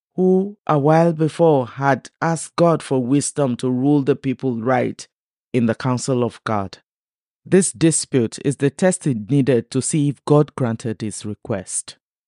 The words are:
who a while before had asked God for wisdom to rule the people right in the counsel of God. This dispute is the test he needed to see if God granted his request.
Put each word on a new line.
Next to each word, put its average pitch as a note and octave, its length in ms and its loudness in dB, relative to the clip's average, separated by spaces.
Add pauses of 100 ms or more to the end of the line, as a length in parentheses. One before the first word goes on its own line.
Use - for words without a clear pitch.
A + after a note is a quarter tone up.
(140)
who F#3 420 2 (100)
a D3+ 120 2
while D#3+ 340 4
before D#3 540 2
had C3+ 440 -2 (120)
asked E3 340 -4
God E3+ 260 2
for C3 220 -2
wisdom C3+ 520 0
to B2+ 140 -2
rule C#3 320 2
the C3+ 140 0
people B2+ 440 -4
right A#2+ 460 -2 (460)
in A#2+ 140 2
the A2+ 80 0
counsel B2 500 -2
of - 200 -8
God. G2+ 340 -4 (640)
This F3+ 260 2
dispute C3 720 0
is C#3+ 120 -2
the C#3 140 0
test - 340 -2
he C#3 100 0
needed A#2+ 560 0
to C3 120 -2
see C#3+ 260 -2
if - 160 -8
God D3 320 2
granted A2+ 460 -4
his G#2+ 220 -10
request. - 720 -8 (320)